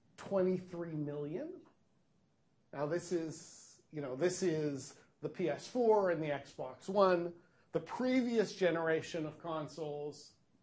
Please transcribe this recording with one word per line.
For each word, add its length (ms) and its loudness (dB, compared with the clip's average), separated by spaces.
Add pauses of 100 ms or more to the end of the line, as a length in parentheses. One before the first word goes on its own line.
(180)
twenty-three 760 0
million. 540 -4 (1200)
Now, 140 -4
this 240 -4
is, 640 -6 (160)
you 100 -6
know, 140 -6
this 260 0
is 520 -2 (280)
the 80 -6
P 200 -2
S 180 -4
four 420 6
and 120 2
the 80 -2
Xbox 600 -8
One. 420 6 (400)
The 100 0
previous 720 2
generation 720 2
of 160 -10
consoles, 880 -6 (340)